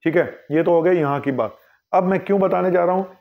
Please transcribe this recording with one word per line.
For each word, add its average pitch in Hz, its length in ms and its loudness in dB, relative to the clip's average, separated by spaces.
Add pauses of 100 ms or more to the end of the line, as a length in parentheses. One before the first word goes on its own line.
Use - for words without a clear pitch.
ठीक 160 120 0
है, 170 80 2 (260)
ये 156 120 0
तो 165 80 0
हो 170 120 4
गई 180 140 2
यहाँ 143 240 0
की 139 120 -4
बात। 117 240 -4 (360)
अब 185 120 2
मैं 185 160 0
क्यों 196 200 -2
बताने 185 300 0
जा 175 140 2
रहा 180 100 0
हूँ 190 100 -2 (160)